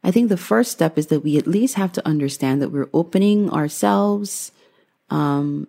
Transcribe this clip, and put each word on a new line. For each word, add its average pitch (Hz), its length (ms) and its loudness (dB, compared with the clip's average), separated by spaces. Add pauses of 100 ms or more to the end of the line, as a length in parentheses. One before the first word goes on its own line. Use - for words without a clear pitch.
I 185 80 2
think 233 180 4
the 196 80 2
first 220 360 0
step 160 260 0
is 151 80 -2
that 151 140 2
we 147 180 0
at - 80 0
least 208 300 0
have 190 160 -2
to - 140 -4
understand 139 540 0
that 139 100 -2
we're 143 220 -4
opening 196 580 2
ourselves, 202 1000 -2 (560)
um, 147 600 -2